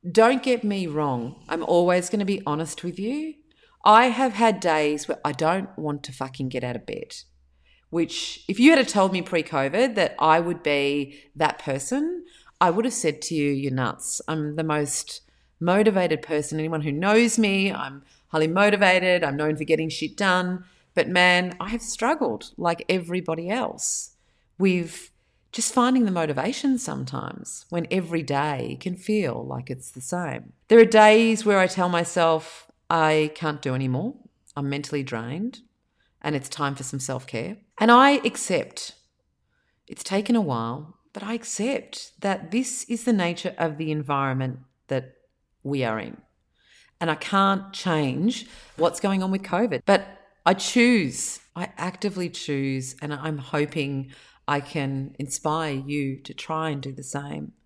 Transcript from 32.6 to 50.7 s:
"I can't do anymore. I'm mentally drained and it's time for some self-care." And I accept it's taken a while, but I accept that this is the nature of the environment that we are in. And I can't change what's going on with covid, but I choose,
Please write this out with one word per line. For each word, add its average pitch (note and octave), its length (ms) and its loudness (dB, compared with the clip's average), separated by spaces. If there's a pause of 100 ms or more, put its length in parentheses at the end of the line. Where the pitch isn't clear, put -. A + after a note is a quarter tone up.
"I D#3 460 2
can't D3+ 260 -6
do C3 140 -2
anymore. C3 400 -2 (400)
I'm C#3+ 140 -4
mentally C#3+ 340 -4
drained C3 580 -8 (600)
and D3+ 140 -2
it's C3+ 140 -6
time C#3 260 -4
for C3+ 80 -12
some C3+ 160 -8
self-care." C3 580 -8 (200)
And A3 140 6
I C4+ 220 8 (120)
accept - 680 -4 (920)
it's - 160 -16
taken G3+ 320 0
a A3 60 2
while, B2+ 560 -6 (160)
but G3 80 -12
I G#3 120 -8
accept - 880 -8
that F#3+ 280 -4
this A#3+ 360 -4
is A#3 180 -6
the B3 100 2
nature F3 460 -2
of D#3 180 -2
the D#3+ 140 -4
environment C3+ 680 -2 (280)
that C3 300 -6 (440)
we C#3 220 -4
are A2 160 -2
in. C#2+ 180 -10 (840)
And E3 120 -2
I D3+ 40 0
can't G3 580 0
change D#3 760 -2 (280)
what's E3 240 0
going G3 220 0
on F#3+ 100 -2
with F#3+ 120 -2
covid, G#3+ 420 -2
but G3 200 4 (400)
I F3+ 80 6
choose, G#3+ 880 2 (160)